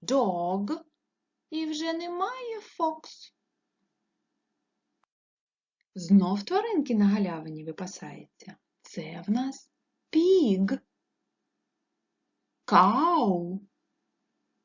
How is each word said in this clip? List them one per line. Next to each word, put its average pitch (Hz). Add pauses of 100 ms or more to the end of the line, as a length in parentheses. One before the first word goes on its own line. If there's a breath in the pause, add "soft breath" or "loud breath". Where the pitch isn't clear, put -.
dog 190 (680)
і 311
вже 311
немає 403 (180)
fox. - (2500)
Знов 190
тваринки 381
на 208
галявині 165
випасаються. 156 (260)
Це 165
в -
нас 262 (420)
pig, 269 (1900)
cow, 202 (1040)